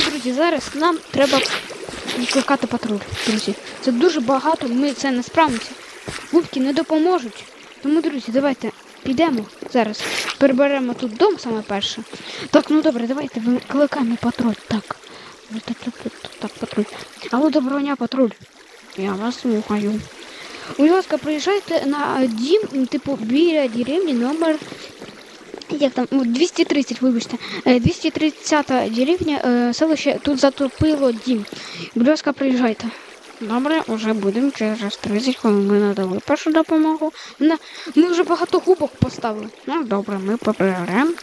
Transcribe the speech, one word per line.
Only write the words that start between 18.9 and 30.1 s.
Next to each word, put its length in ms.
Я 160
вас 280
слухаю. 600
Будь 120
ласка, 280
приїжджайте 680
на 400
дім, 600
типу, 340
біля 480
деревні 440
номер... 460
Як 220
там, 180
ну, 140
двісті 400
тридцять, 380
вибачте. 340
Е, 140
двісті 300
тридцята 800
деревня, 560
е, 300
селище, 480